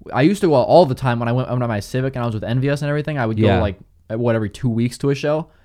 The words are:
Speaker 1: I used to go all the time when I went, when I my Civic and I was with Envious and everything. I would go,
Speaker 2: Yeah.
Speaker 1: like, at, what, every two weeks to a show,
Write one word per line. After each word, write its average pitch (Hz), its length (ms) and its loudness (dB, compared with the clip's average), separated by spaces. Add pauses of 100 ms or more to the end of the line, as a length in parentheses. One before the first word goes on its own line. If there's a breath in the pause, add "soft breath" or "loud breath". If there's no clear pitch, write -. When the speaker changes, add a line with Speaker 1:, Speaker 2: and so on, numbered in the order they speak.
(120)
Speaker 1:
I 127 100 2
used 196 200 4
to 196 60 4
go 151 60 4
all 147 320 6
the 127 80 -2
time 123 240 -2
when 117 100 -4
I 117 40 0
went, 127 180 -2
when 123 120 -2
I 120 40 -2
my 110 140 -2
Civic 131 340 -4
and 123 80 -6
I 120 40 -2
was 113 80 -4
with 98 100 -6
Envious 135 380 -2
and 147 60 -4
everything. 147 300 -4
I 120 80 -2
would 110 140 -4
go, 110 60 4
Speaker 2:
Yeah. 95 140 2
Speaker 1:
like, 98 180 -2 (320)
at, 113 100 -6
what, 120 160 2
every 107 140 -2
two - 180 -4
weeks 117 300 -2
to 139 120 0
a 139 40 2
show, 151 340 -4 (160)